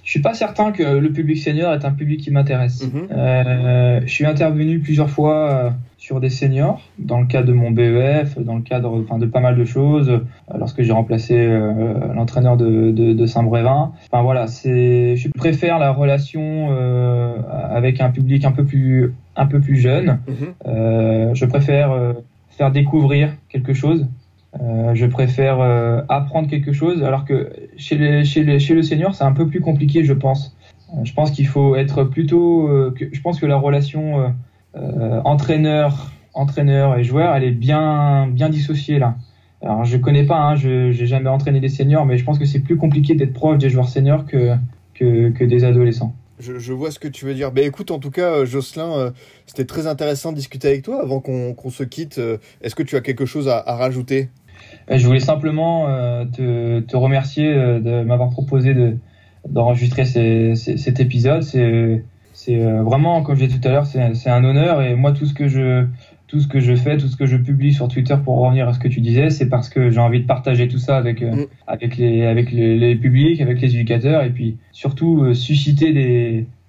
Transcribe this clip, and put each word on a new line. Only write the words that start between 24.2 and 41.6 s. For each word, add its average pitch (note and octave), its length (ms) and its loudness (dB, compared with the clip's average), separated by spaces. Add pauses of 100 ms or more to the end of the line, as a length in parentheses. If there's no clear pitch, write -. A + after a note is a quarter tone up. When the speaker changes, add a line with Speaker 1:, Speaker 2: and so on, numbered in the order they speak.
Speaker 1:
Euh, A#2 340 0
je A#2+ 100 2
préfère, C3 540 0
euh, A#2+ 500 2
apprendre C#3+ 400 -2
quelque C#3+ 220 -2
chose, D#3+ 320 0
alors C3+ 220 -2
que C3+ 260 -2 (240)
chez - 220 -4
les, D3 260 2
chez D3 200 2
les, C#3+ 160 4
chez D3+ 140 2
le D#3+ 80 4
senior, D#3+ 320 0
c'est C#3+ 120 -2
un C3+ 80 2
peu E3 140 0
plus F3+ 140 -2
compliqué, D3+ 420 0
je C#3 100 2
pense. - 420 -2 (380)
Euh, C3 100 -6
je - 100 -8
pense D3+ 180 0
qu'il C#3+ 160 0
faut C#3 280 2
être C3+ 300 0
plutôt, E3 640 2
euh, C3+ 280 2
que, C3+ 140 -6
je C#3 100 -10
pense E3+ 180 -4
que D#3+ 60 -2
la C#3+ 120 2
relation, C#3+ 640 -2
euh, B2+ 60 0 (500)
euh, - 480 -4
entraîneur, D3+ 840 0 (220)
entraîneur C#3 640 0
et A#2+ 60 0
joueur, D3 320 0
elle C#3 80 0
est B2+ 80 0
bien, C#3+ 760 0
bien B2+ 220 0
dissociée D3 500 -2
là. A#2 160 0 (460)
Alors A2 240 -4
je A#2+ 120 0
connais C#3+ 260 2
pas, D#3 160 2
hein, D3 160 2
je, B2+ 360 2
j'ai A#2+ 160 0
jamais C3 220 0
entraîné C#3 300 0
des C3 100 0